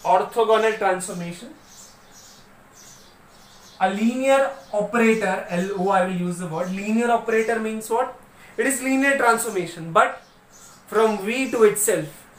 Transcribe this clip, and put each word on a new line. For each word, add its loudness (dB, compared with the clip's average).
orthogonal 2
transformation. -6
A 2
linear 2
operator, 0
L -2
O, 0
I 4
will -4
use -4
the -10
word. -6
Linear 0
operator 0
means -6
what? -2
It 0
is 0
linear 2
transformation, -2
but 2
from 2
V -2
to 4
itself. 0